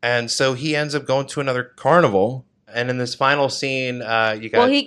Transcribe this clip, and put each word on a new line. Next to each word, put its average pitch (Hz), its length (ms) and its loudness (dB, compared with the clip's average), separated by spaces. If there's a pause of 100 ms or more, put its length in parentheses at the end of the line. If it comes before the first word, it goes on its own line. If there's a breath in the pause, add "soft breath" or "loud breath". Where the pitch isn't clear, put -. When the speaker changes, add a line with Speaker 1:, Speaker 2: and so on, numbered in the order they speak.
Speaker 1:
And 120 280 -2
so 135 240 0
he 147 200 -4
ends 147 200 -4
up 139 100 -4
going 135 220 0
to - 140 -8
another 127 220 -2
carnival. 131 840 2 (260)
And 120 160 -2
in 127 80 -2
this 123 180 -4
final 139 360 2
scene, 131 500 -4
uh, 113 400 0
you - 80 -10
got 233 120 2
Speaker 2:
Well, 247 80 4
he, 277 180 0